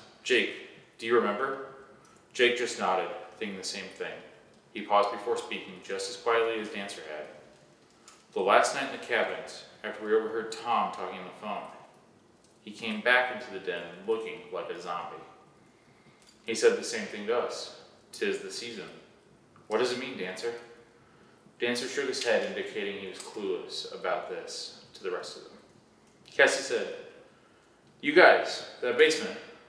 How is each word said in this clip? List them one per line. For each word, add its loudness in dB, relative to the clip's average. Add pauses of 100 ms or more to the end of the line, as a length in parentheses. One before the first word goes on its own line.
(240)
"Jake, 0
do -8
you 4
remember?" 2 (680)
Jake 6
just -2
nodded, 2 (260)
thinking -6
the -10
same -8
thing. -8 (540)
He -8
paused 4
before -2
speaking, -8
just -6
as -10
quietly 2
as -6
Dancer -8
had. -10 (1080)
"The 0
last 6
night -2
in -8
the -12
cabins, -2 (180)
after -8
we 0
overheard 0
Tom 0
talking -8
on -10
the -12 (100)
phone, -6 (960)
he -14
came -6
back 4
into -10
the -8
den -8
looking -4
like -6
a -8
zombie. -8 (1200)
He -2
said 6
the -4
same -4
thing -8
to 2
us, -6 (320)
'Tis -2
the -10
season.'" -10 (680)
"What 2
does 4
it -4
mean, -8
Dancer?" -4 (1040)
Dancer -2
shook -2
his -2
head, 4
indicating -4
he -8
was -10
clueless -6
about -2
this -10
to -16
the -4
rest -6
of -16
them. -20 (680)
Cassie 6
said, -2 (960)
"You 0
guys, 8 (120)
that 0
basement, 6 (300)